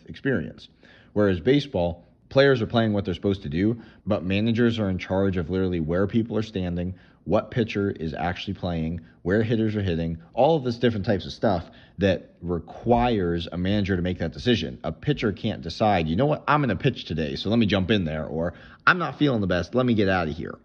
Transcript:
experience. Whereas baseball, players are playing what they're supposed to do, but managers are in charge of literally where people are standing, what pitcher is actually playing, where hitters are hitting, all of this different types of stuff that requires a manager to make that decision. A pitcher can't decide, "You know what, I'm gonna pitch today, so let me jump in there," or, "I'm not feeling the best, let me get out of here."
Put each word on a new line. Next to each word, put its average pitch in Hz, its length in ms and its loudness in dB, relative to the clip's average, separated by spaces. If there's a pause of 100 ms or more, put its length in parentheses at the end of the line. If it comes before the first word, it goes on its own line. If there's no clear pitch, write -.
experience. - 600 -4 (460)
Whereas 98 260 4
baseball, 92 640 0 (240)
players 135 320 6
are 107 60 0
playing 113 260 2
what 101 120 0
they're 90 100 -4
supposed 98 280 -2
to 76 60 -8
do, 104 320 0 (260)
but 95 160 0
managers 113 560 2
are 101 120 0
in 90 80 -2
charge 95 400 0
of 80 100 -4
literally 92 320 0
where 87 260 0
people 113 300 0
are 110 60 -2
standing, 90 520 -4 (300)
what - 260 0
pitcher 104 400 0
is 78 220 -6
actually 87 420 -4
playing, 85 460 -4 (220)
where 104 200 2
hitters 110 320 0
are 104 80 0
hitting, 82 360 -2 (160)
all 151 220 4
of 131 80 -2
this 120 120 -2
different 110 300 0
types 101 180 0
of - 80 -10
stuff 92 320 0 (320)
that - 460 0
requires 87 1080 0
a 82 60 -8
manager 95 400 0
to 82 60 -2
make 90 160 -2
that 82 140 -4
decision. 76 520 -2
A 80 80 -4
pitcher 131 400 -2
can't - 300 -6
decide, 98 440 0
"You 80 100 0
know 135 100 2
what, - 200 -2
I'm 147 140 2
gonna 117 160 0
pitch - 300 -2
today, 78 300 -4
so - 120 -6
let 117 100 2
me 113 60 4
jump 95 260 2
in 104 140 2
there," 78 220 -4
or, 82 260 -4 (340)
"I'm 170 120 4
not 156 200 -6
feeling 135 220 2
the 95 60 0
best, 90 280 -2
let 127 120 4
me 120 80 4
get 98 140 4
out 90 200 2
of 73 60 -4
here." 50 300 -10